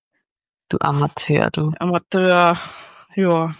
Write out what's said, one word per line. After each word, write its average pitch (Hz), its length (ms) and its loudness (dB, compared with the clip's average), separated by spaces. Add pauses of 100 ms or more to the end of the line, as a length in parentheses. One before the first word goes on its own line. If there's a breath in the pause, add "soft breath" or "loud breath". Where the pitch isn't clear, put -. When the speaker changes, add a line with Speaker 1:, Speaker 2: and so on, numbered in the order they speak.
(720)
Speaker 1:
Du - 100 -2
Amateur, 147 720 0
du. 156 280 -4
Speaker 2:
Amateur, 175 800 2 (580 loud breath)
ja. 165 440 0